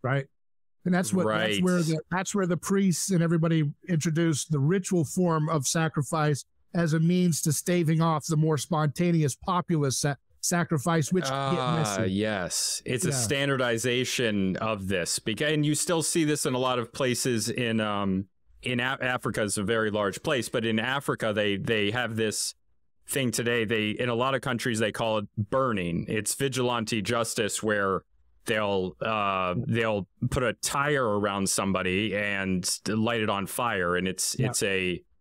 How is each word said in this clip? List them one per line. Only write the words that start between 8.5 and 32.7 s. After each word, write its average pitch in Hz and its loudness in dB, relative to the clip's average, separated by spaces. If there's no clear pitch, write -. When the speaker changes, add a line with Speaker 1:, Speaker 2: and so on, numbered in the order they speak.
Speaker 1:
spontaneous 156 2
populist 165 0
sa-, 143 0
sacrifice, 165 0
which 180 2
get 135 -2
Speaker 2:
Ah, 135 0
Speaker 1:
messy. 95 0
Speaker 2:
yes. 101 -2
It's 127 -2
a - 2
Speaker 1:
Yeah. 143 0
Speaker 2:
standardization 120 0
of 104 -2
this. 87 0
Beca-, 147 -2
and 151 2
you 147 2
still 165 0
see 165 0
this 147 0
in 139 0
a 127 0
lot 127 0
of 113 -6
places 120 0
in, 113 0
um, 101 0
in 123 -2
Af-, 131 -2
Africa 127 -2
is 101 -2
a 107 -2
very 110 0
large 101 -2
place, 135 0
but 117 -2
in 113 0
Africa, 127 -2
they, 104 2
they 104 0
have 113 -2
this 110 -2
thing 131 0
today. 117 0
They, 107 0
in 123 -2
a 117 0
lot 131 0
of 120 -2
countries, 120 -2
they 107 0
call 110 -2
it 104 -4
burning. 104 0
It's 107 -4
vigilante 123 -2
justice 113 -2
where 101 0
they'll, 101 0
uh, 98 0
they'll 110 0
put 135 0
a 113 0
tire 139 0
around 98 0
somebody 95 0
and 98 -2